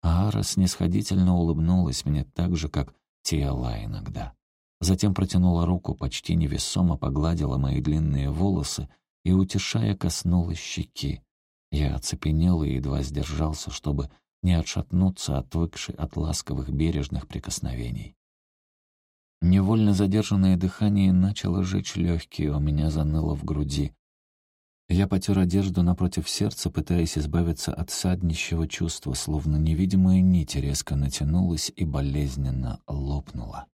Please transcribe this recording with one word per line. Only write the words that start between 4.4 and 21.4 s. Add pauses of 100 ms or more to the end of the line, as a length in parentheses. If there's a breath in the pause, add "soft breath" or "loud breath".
Затем
протянула
руку,
почти
невесомо
погладила
мои
длинные
волосы (380 soft breath)
и,
утешая,
коснулась
щеки. (480)
Я
оцепенел
и
едва
сдержался,
чтобы (340 soft breath)
не
отшатнуться,
отвыкший
от
ласковых
бережных
прикосновений. (1300)
Невольно
задержанное
дыхание
начало